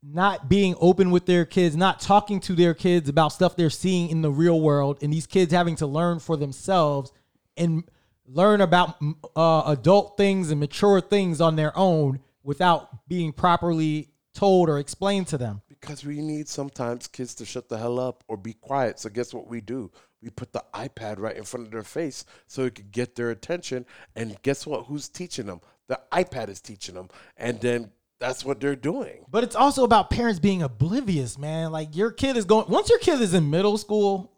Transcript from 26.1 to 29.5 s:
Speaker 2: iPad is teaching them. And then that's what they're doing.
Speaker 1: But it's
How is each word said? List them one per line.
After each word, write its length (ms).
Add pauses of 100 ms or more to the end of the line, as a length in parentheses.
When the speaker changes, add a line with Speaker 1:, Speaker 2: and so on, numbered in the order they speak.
Speaker 2:
iPad 380
is 120
teaching 360
them. 120 (280)
And 240
then 320 (280)
that's 240
what 160
they're 160
doing. 520
Speaker 1:
But 140
it's 140